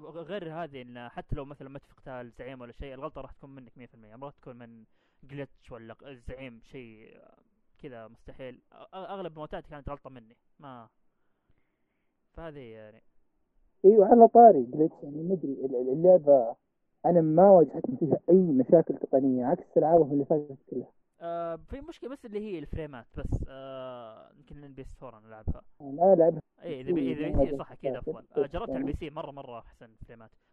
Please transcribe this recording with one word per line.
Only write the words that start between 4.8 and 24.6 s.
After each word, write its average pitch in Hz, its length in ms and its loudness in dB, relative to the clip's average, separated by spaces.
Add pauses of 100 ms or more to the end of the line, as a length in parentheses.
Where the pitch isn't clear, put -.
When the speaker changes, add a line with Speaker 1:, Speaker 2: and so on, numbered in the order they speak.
Speaker 1:
جلتش 139 480 -18
ولا 113 220 -20
ق-، - 120 -20
الزعيم 127 580 -18
شيء 113 540 -20 (640)
كذا 117 260 -18
مستحيل. 123 520 -20 (120)
أ-، - 240 -20
أغلب 180 420 -14
موتاتي 151 320 -16
كانت 147 180 -18
غلطة 143 220 -16
مني. 117 260 -20 (220)
ما، 123 300 -20 (1400)
فهذه 160 260 -18
يعني. 110 440 -20 (840)
Speaker 2:
إيوه، 202 220 8
على 233 220 8
طاري 220 340 10
جلتش، 151 400 -2
يعني، 147 200 -12
مدري، 160 300 -4
ال-، 131 240 -6
ال-، 127 160 -4
اللعبة 143 640 4 (500)
أنا 170 140 4
ما 160 300 6
واجهتني - 460 4
فيها - 220 -2 (120)
أي 175 60 8
مشاكل 160 600 4
تقنية، 131 500 -2
عكس 151 180 -4 (120)
ألعابهم 156 360 4
اللي 143 120 -2
فاتت 147 340 -4 (120)
كلها. 127 180 -12 (320)
Speaker 1:
آه، 170 360 -10
في 165 240 -18
مشكلة 339 300 -18
بس 285 140 -18
اللي 208 160 -10
هي 208 180 -12
الفريمات 147 480 -14 (100)
بس. - 320 -8
آه، 131 880 -18
يمكن 147 260 -20